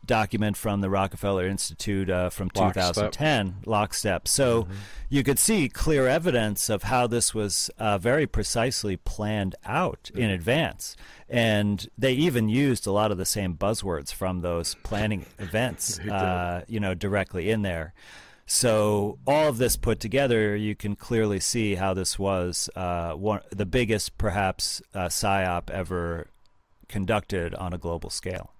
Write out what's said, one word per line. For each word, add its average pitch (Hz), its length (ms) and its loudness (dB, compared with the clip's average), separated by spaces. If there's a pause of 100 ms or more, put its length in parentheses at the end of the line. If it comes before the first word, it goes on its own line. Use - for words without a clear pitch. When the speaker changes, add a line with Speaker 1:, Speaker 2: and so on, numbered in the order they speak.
Speaker 1:
document 107 480 2
from 101 280 -2
the 95 80 0
Rockefeller 98 560 0
Institute, 98 640 -2
uh, 90 180 2
from 92 260 -4
Speaker 2:
Lockstep. 92 200 2
Speaker 1:
two - 60 -2
thousand 90 320 0
ten, 110 520 0
Lockstep. 104 640 0
So 117 360 2
Speaker 2:
Mm-hmm. 92 80 -8 (360)
Speaker 1:
you 135 140 2
could 135 160 2
see 196 320 4
clear 143 360 2
evidence 127 600 2
of 107 140 0
how 123 240 2
this 117 280 0
was, 104 440 -2
uh, 107 180 2
very 123 300 2
precisely 110 720 0
planned 104 560 -2 (100)
out 156 500 -2
in 113 140 0
Speaker 2:
Yeah. 98 60 2
Speaker 1:
advance. 113 600 -2 (320)
And 104 680 2
they 127 160 2
even 123 380 2
used 127 360 2
a 98 60 0
lot 104 200 4
of 95 40 0
the - 80 -4
same 92 320 -2
buzzwords 95 560 -2
from 92 300 -4
those 85 400 -2
planning 104 500 -4
Speaker 2:
<laughs> - 60 -20
Speaker 1:
events, 107 580 -4
Speaker 2:
They 85 80 -12
did. 104 80 -4
Speaker 1:
uh, 90 560 -2
you 107 120 -4
know, 95 120 0
directly 95 580 -2
in 110 120 2
there. 82 320 -4 (500)
So 107 720 2 (100)
all 151 220 6
of 127 80 0
this 120 220 2
put 113 220 0
together, 113 540 2
you 104 200 -2
can 101 220 -4
clearly 107 440 0
see 104 360 0
how 95 180 0
this 92 240 -2
was, 92 580 0
uh, 87 360 -2
one, 101 280 -2 (100)
the 101 140 -4
biggest, 107 540 0
perhaps, 95 640 0 (120)
uh, 92 120 -2
psyop 92 640 0
ever 85 560 -4 (640)
conducted 95 640 -2
on 90 180 -6
a 87 60 -6
global 82 320 -6
scale. - 500 -8